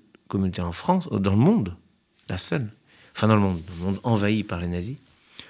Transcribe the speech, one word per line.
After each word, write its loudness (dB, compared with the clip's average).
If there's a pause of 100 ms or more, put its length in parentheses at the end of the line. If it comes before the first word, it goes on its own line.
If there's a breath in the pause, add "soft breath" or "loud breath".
(280)
communauté -2
en -4
France, -2
euh, 0
dans 2
le 4
monde, 2 (540)
la -4
seule, -4 (460 soft breath)
enfin 2
dans 6
le 6
monde, 2
dans -12
le -10
monde -2
envahi 2
par -6
les -2
nazis, -6 (520 loud breath)